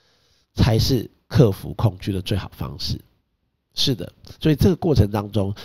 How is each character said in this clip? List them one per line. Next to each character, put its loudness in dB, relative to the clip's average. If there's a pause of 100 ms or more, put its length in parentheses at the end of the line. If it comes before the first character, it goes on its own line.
(540)
才 2
是 0 (180)
克 6
服 -10
恐 -2
惧 -6
的 -4
最 -4
好 -8
方 -12
式。 -6 (720)
是 0
的， -16 (260)
所 2
以 4
这 4
个 2
过 0
程 4
当 -4
中， -2 (120)